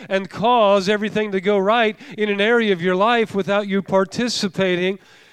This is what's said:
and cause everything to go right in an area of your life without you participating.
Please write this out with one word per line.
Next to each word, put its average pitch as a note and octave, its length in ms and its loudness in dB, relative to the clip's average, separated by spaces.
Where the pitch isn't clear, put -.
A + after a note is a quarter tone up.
and F#3+ 220 -4
cause G3+ 580 2
everything G#3+ 460 -2
to F#3+ 80 -2
go G3+ 160 2
right G#3+ 400 2
in G#3+ 120 -2
an G3+ 100 -2
area A3 320 2
of F3 100 -2
your F#3 140 0
life A3 400 0
without G3+ 320 -2
you G3 140 0
participating. F#3+ 1200 -2